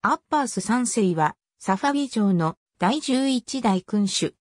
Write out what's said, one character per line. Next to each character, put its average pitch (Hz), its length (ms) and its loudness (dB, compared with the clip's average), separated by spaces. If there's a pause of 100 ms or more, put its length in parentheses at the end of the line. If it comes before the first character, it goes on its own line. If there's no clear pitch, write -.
ア 233 120 2
ッ 330 60 -8 (100)
バ 294 140 2
ー - 20 -4
ス - 140 -6
三 240 260 -2
世 190 280 0
は、 156 220 0 (220)
サ 190 180 -2
フ 285 120 -2
ァ 285 40 0
ビ 285 160 -2
朝 208 240 2
の 160 240 0 (220)
第 240 220 0
十 269 280 0
一 262 320 -2
代 190 220 2
君 208 260 0
主。 - 260 -2 (120)